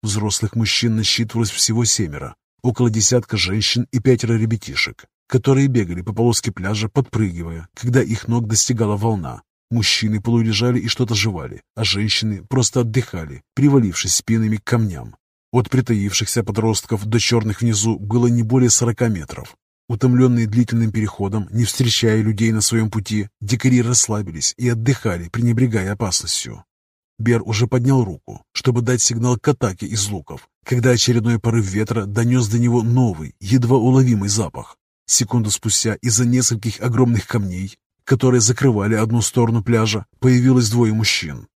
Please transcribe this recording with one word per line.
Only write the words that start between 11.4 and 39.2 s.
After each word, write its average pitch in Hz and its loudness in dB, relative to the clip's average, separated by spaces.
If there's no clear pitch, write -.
а 113 -4
женщины 104 -2
просто 127 0
отдыхали, 95 -4
привалившись 123 2
спинами 110 0
к - -10
камням. 90 -2
От 117 0
притаившихся 110 0
подростков 107 -2
до 107 0
чёрных 110 0
внизу 110 0
было 110 0
не 120 2
более 123 4
сорока 117 0
метров. 82 -8
Утомлённые 123 2
длительным 113 0
переходом, 101 -4
не 113 0
встречая 110 2
людей 110 0
на 110 0
своём 110 0
пути, 107 -4
дикари 123 2
расслабились 107 -2
и 120 0
отдыхали, 113 -2
пренебрегая 117 0
опасностью. - -6
Бер 117 2
уже 110 0
поднял 127 2
руку, - -10
чтобы 120 0
дать 120 0
сигнал 120 0
к - -2
атаке 110 -2
из 101 -4
луков, 82 -12
когда 123 2
очередной 117 2
порыв 113 0
ветра 104 -2
донёс 117 0
до 113 0
него 120 2
новый, 113 0
едва 120 2
уловимый 120 4
запах. 101 -6
Секунду 113 0
спустя 107 -2
из-за 120 0
нескольких 120 0
огромных 120 2
камней, 95 -4
которые 127 4
закрывали 113 2
одну 110 0